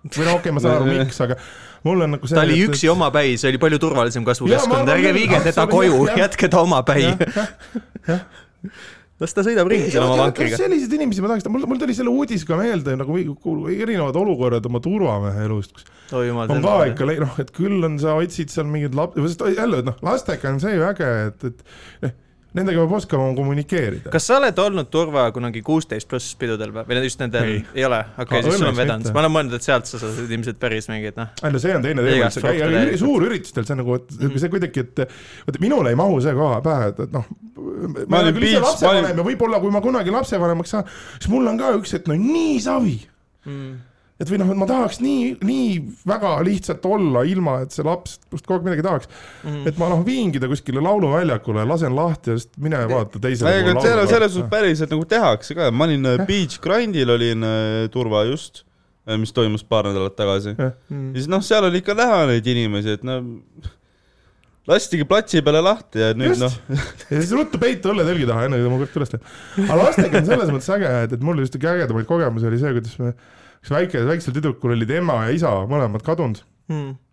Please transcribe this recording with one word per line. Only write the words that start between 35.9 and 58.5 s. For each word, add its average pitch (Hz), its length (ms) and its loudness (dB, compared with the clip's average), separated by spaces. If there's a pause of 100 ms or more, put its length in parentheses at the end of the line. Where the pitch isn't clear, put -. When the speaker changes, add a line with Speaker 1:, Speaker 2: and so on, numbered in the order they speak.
Speaker 1:
ei 131 80 2
mahu 190 240 4
see 147 100 0
kohe 135 300 2
pähe, 139 260 0
et, - 140 -12
et - 100 -10
noh, 123 160 -4
ma - 380 -14 (400)
Speaker 2:
Ma 170 100 2
Speaker 1:
olen - 0 -
Speaker 2:
olin 165 160 4
Speaker 1:
küll 220 140 2
ise 214 80 4
Speaker 2:
Beach-, - 100 4
Speaker 1:
lapsevanem 196 320 4
Speaker 2:
ma 175 140 0
olin 170 100 -2
Speaker 1:
ja 196 60 0
võib-olla, 226 340 0
kui 202 80 0
ma 202 100 2
kunagi 220 300 0
lapsevanemaks 175 640 -2
saan, 208 160 -4 (300)
siis - 100 -2
mul 254 160 4
on 226 160 0
ka 262 160 2
üks, 202 160 -6
et - 160 -4
no 156 80 2
nii 302 420 2
savi. 240 360 0 (500)
Speaker 3:
Mm. 135 320 -12 (420)
Speaker 1:
Et 143 80 -6
või 202 80 0
noh, 190 160 2
et 196 80 0
ma 196 80 2
tahaks 247 320 0
nii, 254 400 -2
nii 240 280 0 (360)
väga 196 300 0 (100)
lihtsalt 185 400 -2
olla, 175 400 2
ilma 170 380 0
et 135 100 -10
see - 100 -8
laps 175 360 -4 (100)
must - 160 -12
kogu 185 140 0
aeg 170 80 -4
midagi 170 180 -2
tahaks. 165 240 -2 (380)
Speaker 3:
Mhm. 147 240 -6
Speaker 1:
Et 151 100 -8
ma 170 80 2
noh, 170 160 2
viingi 220 340 0
ta 127 80 0
kuskile 135 380 -2
lauluväljakule, 143 800 2
lasen 151 320 0
lahti 151 380 -2
ja - 20 -2
siis 117 140 -8 (100)
mine 147 300 -2
vaata 110 280 -2
teisele 127 300 0
Speaker 2:
Ei, 190 140 4
Speaker 1:
poole 180 100 4
Speaker 2:
aga - 80 2
seal, 233 160 4
Speaker 1:
laulu. 202 160 2
Speaker 2:
selles 214 220 4
suhtes 117 180 -4
päriselt 160 400 0
nagu 160 160 -2
tehakse 175 480 2
ka. 131 160 2
Ma 139 160 2
olin, 139 160 2
äh, 127 140 2
Speaker 1:
Jah. 190 100 0
Speaker 2:
Beach 190 320 0
Grindil 170 560 2
olin, 117 320 0
äh, 110 400 -2
turva 110 400 0
just, - 320 -8 (480)